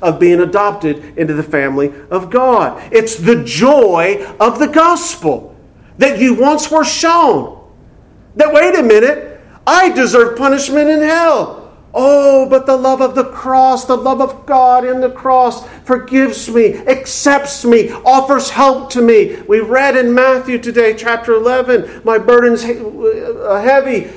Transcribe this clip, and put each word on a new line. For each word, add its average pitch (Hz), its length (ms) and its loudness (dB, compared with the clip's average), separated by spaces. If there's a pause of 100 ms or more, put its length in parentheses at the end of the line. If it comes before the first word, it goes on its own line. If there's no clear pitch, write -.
of 170 160 -2
being 175 220 4
adopted 175 800 -4
into 160 160 -4
the 151 100 -6
family 139 480 -4 (180)
of 185 200 -6
God. 240 520 0 (120)
It's 220 240 0
the 170 260 0
joy 196 840 2 (140)
of 226 200 0
the 294 80 2
gospel 320 880 -2 (400)
that 233 220 0
you 247 160 2
once 294 360 0
were 311 140 2
shown. 320 840 0 (680)
That, 302 160 2
wait 349 260 4
a 285 40 0
minute, 233 580 2 (260)
I 349 220 4
deserve 233 480 2
punishment 277 520 0
in 311 120 2
hell. 311 640 -2 (340)
Oh, 277 480 4
but 262 200 0
the 269 80 2
love 262 260 0
of 254 140 -2
the 262 80 0
cross, 262 640 0
the 247 120 0
love 254 240 -2
of - 240 -6
God 254 400 2
in 254 160 -4
the 254 80 0
cross 254 580 -2 (160)
forgives 254 640 -2
me, 226 280 2
accepts - 880 -2
me, 233 240 2
offers 269 600 0
help 269 400 0
to 247 100 -2
me. 226 360 2 (100)
We 220 140 2
read 254 340 0
in 247 180 0
Matthew 254 460 0
today, 233 340 0
chapter 233 400 -4
eleven, 247 720 -2
"My 220 160 0
burden's 240 420 2
he-, 233 160 -6
uh, 220 840 -4
heavy, 269 560 0